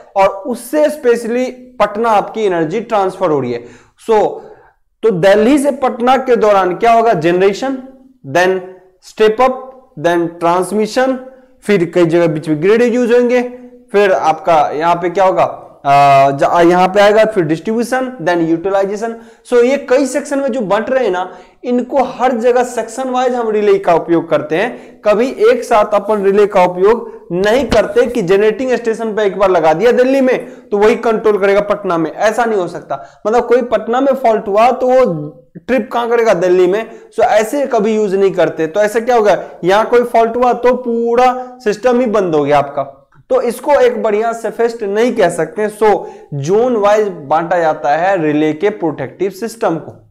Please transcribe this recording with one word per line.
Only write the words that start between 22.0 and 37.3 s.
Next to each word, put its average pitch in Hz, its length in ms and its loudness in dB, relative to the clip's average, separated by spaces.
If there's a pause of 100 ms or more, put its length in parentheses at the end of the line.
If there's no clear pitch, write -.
हर 254 300 -2
जगह 247 320 0
section 247 440 -8
wise 254 260 -2
हम 233 160 -4
relay 208 280 2
का 180 160 0
उपयोग 165 360 0
करते 151 260 -2
हैं। - 440 -8
कभी 214 300 0
एक 233 340 2
साथ 214 200 2
अपन 208 380 -2
relay 196 240 2
का 190 180 2
उपयोग 185 520 0 (160)
नहीं 208 320 0
करते 226 420 0
कि 240 160 -4
generating 214 500 0
station 226 420 -4
पे 214 100 0
एक 185 140 -2
बार 196 120 2
लगा 165 220 2
दिया 214 200 2
दिल्ली 262 280 2
में - 480 -4
तो 202 100 -4
वही 214 180 2
control 214 420 0
करेगा 196 220 2
पटना 190 380 -4
में, 160 140 -4
ऐसा 220 320 -2
नहीं 214 160 -2
हो 170 80 -4
सकता। - 580 -12
मतलब 233 200 0
कोई 240 160 2
पटना 226 380 -2
में 277 140 2
fault 214 340 0
हुआ 214 220 4
तो 254 180 -2
वो 196 400 2 (380)
trip 240 260 -2
कहाँ 233 160 -2
करेगा, 226 260 2
दिल्ली 180 320 2
में। 214 240 -2 (260)
So 220 80 0
ऐसे 220 420 0